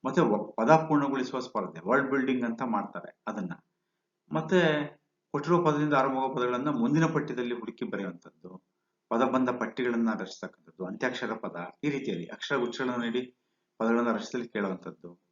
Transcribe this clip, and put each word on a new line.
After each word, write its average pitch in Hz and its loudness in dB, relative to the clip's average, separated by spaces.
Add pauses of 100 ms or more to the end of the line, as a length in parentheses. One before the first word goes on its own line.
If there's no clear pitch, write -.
ಮತ್ತೆ 147 4
ವ-, 104 2
ಪದ 113 0
ಪೂರ್ಣಗೊಳಿಸುವ 139 4
ಸ್ಪರ್ಧೆ, 92 -6
ವರ್ಡ್ 131 4
ಬಿಲ್ಡಿಂಗ್ 127 0
ಅಂತ 113 -4
ಮಾಡ್ತಾರೆ 101 -6 (100)
ಅದನ್ನ. 104 -6 (800)
ಮತ್ತೆ 156 2 (440)
ಕೊಟ್ಟಿರುವ 170 2
ಪದದಿಂದ 147 4
ಆರಂಭವಾಗುವ 131 2
ಪದಗಳನ್ನ 123 0
ಮುಂದಿನ 143 2
ಪಠ್ಯದಲ್ಲಿ 123 -2
ಹುಡುಕಿ 110 -8
ಬರೆಯುವಂಥದ್ದು, 92 -10 (340)
ಪದ 117 2
ಬಂದ 127 2
ಪಟ್ಟಿಗಳನ್ನ 117 0 (100)
ರಚಿಸ್ತಕ್ಕಂಥದ್ದು, - -12
ಅಂತ್ಯಾಕ್ಷರ 113 -4
ಪದ, 95 -8 (280)
ಈ 147 0
ರೀತಿಯಲ್ಲಿ 110 -4
ಅಕ್ಷರ - -6
ಗುಚ್ಛಗಳನ್ನ 123 -2
ನೀಡಿ 120 -4 (420)
ಪದಗಳನ್ನ 117 2
ರಚಿಸಲಿಕ್ಕೆ 113 -4
ಕೇಳುವಂಥದ್ದು 90 -6 (120)